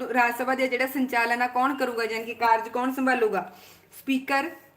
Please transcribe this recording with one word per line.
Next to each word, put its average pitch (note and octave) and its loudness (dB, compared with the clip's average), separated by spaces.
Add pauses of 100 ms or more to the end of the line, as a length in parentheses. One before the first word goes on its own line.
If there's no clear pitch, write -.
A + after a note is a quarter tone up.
(140)
ਰਾਜ A#3+ 2
ਸਭਾ B3+ 0
ਦਾ C4 0
ਜਿਹੜਾ B3+ 0
ਸੰਚਾਲਨ B3 0
ਆ, B3 2
ਕੌਣ B3+ 2
ਕਰੂਗਾ, A#3+ -2
ਜਾਣੀ A3+ -4
ਕਿ A#3 -8
ਕਾਰਜ A3+ 2
ਕੌਣ B3+ -2
ਸੰਭਾਲੂਗਾ? A#3 0 (440)
ਸਪੀਕਰ, C4+ -2 (280)